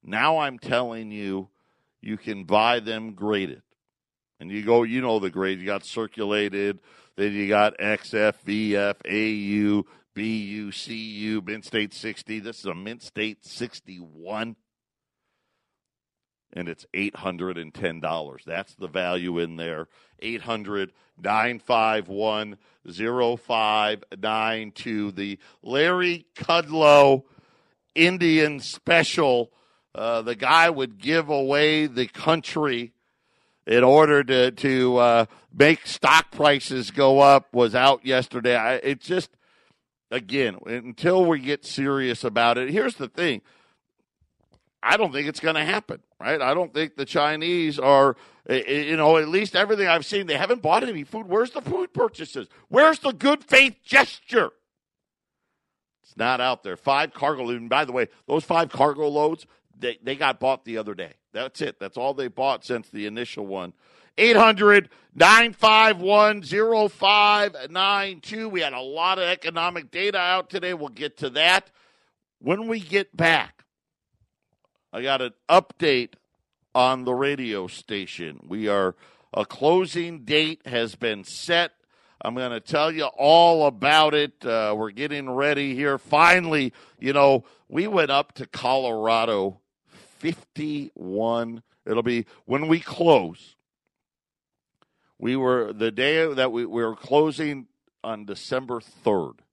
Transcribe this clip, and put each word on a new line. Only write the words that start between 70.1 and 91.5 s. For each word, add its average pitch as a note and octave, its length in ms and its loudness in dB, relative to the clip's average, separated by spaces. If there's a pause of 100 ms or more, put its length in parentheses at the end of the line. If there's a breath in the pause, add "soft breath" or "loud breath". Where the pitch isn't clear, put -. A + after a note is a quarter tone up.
out F3+ 320 0
today. F3+ 240 -6
We'll D3 140 -10
get C#3+ 280 -10
to C#3 140 -8
that. E3+ 400 2 (680)
When G3 280 -4
we A3+ 120 -4
get F#3+ 380 -4
back, E3 480 0 (1300)
I A2 80 -10
got C3+ 220 -2
an A#2+ 100 -8 (160)
update D3+ 640 2 (600)
on B2+ 280 2
the B2+ 120 -2
radio B2+ 500 -4
station. F2 800 -12
We G#2 200 -6
are, G2 280 0 (380 soft breath)
a G#2 100 -2
closing E3 800 -2
date D#3 440 -2
has A#2 260 -4
been G#2+ 300 -6
set. E3+ 480 -4 (500)
I'm A2+ 140 -8
gonna B2 240 -8
tell D#3 320 -2
you D#3 140 -4
all D#3+ 600 6
about D3 480 4
it. D3 320 -2
Uh, A2 320 0
we're A2 140 -6
getting C#3 400 -8
ready C#3 420 -2
here. C#3 240 -2
Finally, D#3+ 760 2 (260 soft breath)
you C3 120 -4
know, C#3 320 4 (240 soft breath)
we F3+ 200 -4
went E3+ 240 0
up C#3+ 220 -2
to C3 120 -14
Colorado A2+ 1120 -2 (280)
fifty-one. A#2 1800 -8 (220)